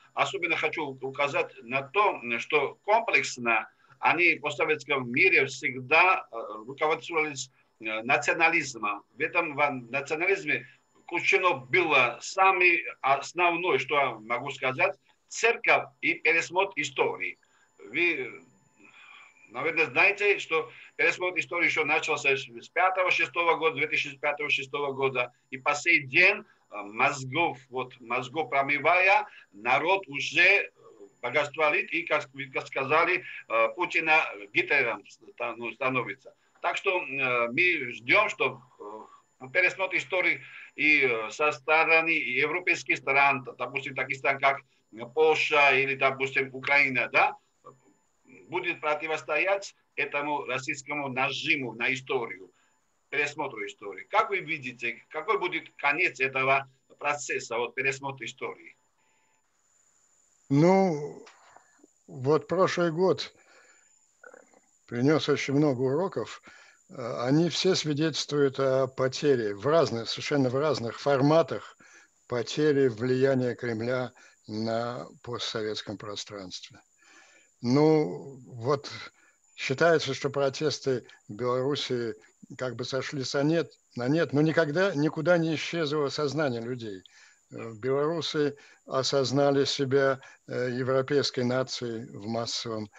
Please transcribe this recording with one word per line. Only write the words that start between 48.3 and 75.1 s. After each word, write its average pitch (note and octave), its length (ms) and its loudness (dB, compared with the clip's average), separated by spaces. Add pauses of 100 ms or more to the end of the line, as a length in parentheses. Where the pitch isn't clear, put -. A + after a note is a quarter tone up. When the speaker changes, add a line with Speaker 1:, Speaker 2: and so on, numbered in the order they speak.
Speaker 1:
будет E3+ 320 -4
противостоять D#3+ 960 -2 (220)
этому C#3+ 500 -4
российскому C#3 600 -6
нажиму C3+ 680 -2
на A#2+ 180 -2
историю, A#2 580 -6 (640)
пересмотру C#3+ 540 -4
истории. G2 440 -14
Как G#3 200 2
вы F#3+ 100 -2
видите, B2 720 -8
какой D#3+ 280 -2
будет D#3+ 380 -4
конец D#3 420 0
этого C3 480 0 (320)
процесса, C#3+ 600 -4
вот, A#2 160 -4
пересмотра C3+ 500 -6
истории? G#2+ 500 -12 (1700)
Speaker 2:
Ну, E3 760 4 (800)
вот D3 420 -2
прошлый F3 420 2
год E3+ 440 0 (1500)
принёс B2+ 400 2
очень C#3 260 0
много C#3 280 2
уроков. C3+ 600 -2 (480)
Э, B2+ 360 -8
они D#3 240 4
все F#3 240 2
свидетельствуют D3 840 0
о C3+ 280 2
потере C3 680 0
в G2+ 120 -10
разных, A#2 420 2
совершенно C3+ 400 0
в B2 80 -2
разных A#2+ 420 -2
форматах C#3+ 800 2 (520)
потери C#3 600 2
влияния B2+ 640 2
Кремля A#2+ 580 -4 (340)
на A2+ 600 -4 (160)